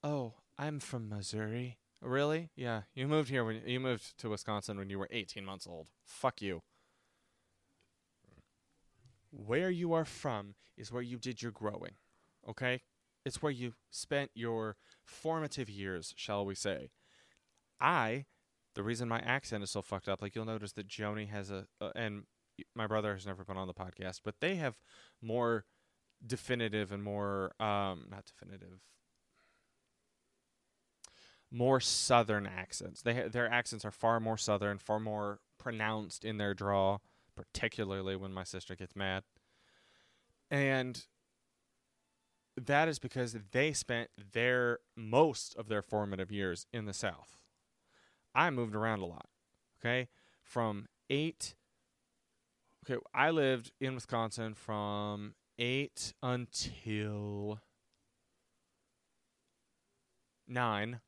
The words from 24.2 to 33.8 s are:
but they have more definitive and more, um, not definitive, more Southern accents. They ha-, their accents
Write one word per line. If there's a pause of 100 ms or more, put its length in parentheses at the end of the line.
but
they
have (460)
more (600)
definitive
and
more,
um,
not
definitive, (2750)
more
Southern
accents.
They
ha-,
their
accents